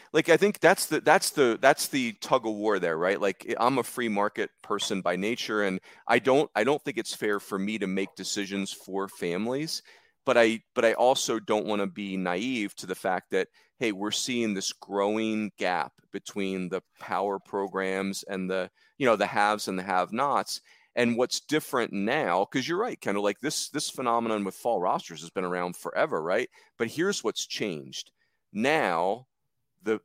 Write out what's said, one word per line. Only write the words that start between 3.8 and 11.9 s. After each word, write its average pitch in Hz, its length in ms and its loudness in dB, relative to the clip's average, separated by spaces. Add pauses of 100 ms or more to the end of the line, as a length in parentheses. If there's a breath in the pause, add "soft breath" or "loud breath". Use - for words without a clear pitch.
free 120 240 -4
market 101 420 -2 (120)
person 101 400 -4
by 87 120 2
nature, 107 480 -2
and 95 160 0 (300 loud breath)
I 120 100 6
don't, 131 380 4
I 104 80 4
don't 139 180 2
think 120 140 -6
it's - 180 -6
fair 104 240 -2
for 98 200 -6
me 104 200 -2
to 98 80 -2
make 98 300 -4
decisions 98 560 -6
for 95 360 -6
families. 113 760 -4 (420 soft breath)
But 123 120 4
I, 113 260 6 (120)
but 120 100 2
I 113 100 6
also 127 440 2
don't 107 280 0
wanna 101 200 0
be 98 300 -6